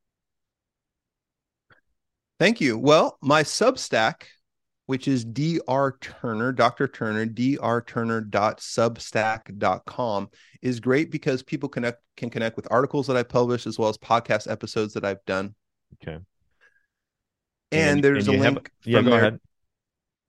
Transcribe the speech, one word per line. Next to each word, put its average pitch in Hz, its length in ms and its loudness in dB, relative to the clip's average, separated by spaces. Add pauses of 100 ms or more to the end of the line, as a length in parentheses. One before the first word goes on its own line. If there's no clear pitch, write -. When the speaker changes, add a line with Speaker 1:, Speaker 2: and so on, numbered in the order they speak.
(2500)
Speaker 1:
Thank 208 220 2
you. 117 160 0
Well, 151 440 4
my 147 220 4
Substack, 147 800 0 (640)
which 131 200 -4
is 131 160 0
D 147 440 -4
R 135 340 0
Turner, 117 500 -6
Doctor 123 360 2
Turner, 110 380 -4
D 120 320 -2
R 117 240 -2
Turner 113 380 -4
dot 107 400 -2
substack 110 960 -4
dot 95 280 -2
com, 101 440 -6 (320)
is 123 180 -4
great 135 320 0
because 143 320 -4
people 143 260 -8
connect, 120 320 -6 (160)
can 120 120 -8
connect 113 280 -6
with - 140 -10
articles 135 360 0
that 131 80 0
I 123 80 0
publish 123 440 0
as 110 100 -8
well 110 120 0
as 107 80 -4
podcast 117 540 0
episodes 110 440 -4
that 101 100 -4
I've 98 200 -4
done. 98 300 -4 (460)
Speaker 2:
Okay. 78 160 -12 (1500)
Speaker 1:
And 156 200 4
Speaker 2:
And, 143 120 2
Speaker 1:
there's 139 240 4
Speaker 2:
and - 80 4
Speaker 1:
a - 20 4
Speaker 2:
you 135 60 2
have 135 120 4
Speaker 1:
link - 160 -10 (120)
Speaker 2:
yeah, 117 140 4
Speaker 1:
from 107 80 4
Speaker 2:
go 123 60 6
Speaker 1:
there. 117 80 6
Speaker 2:
ahead. 110 200 2 (880)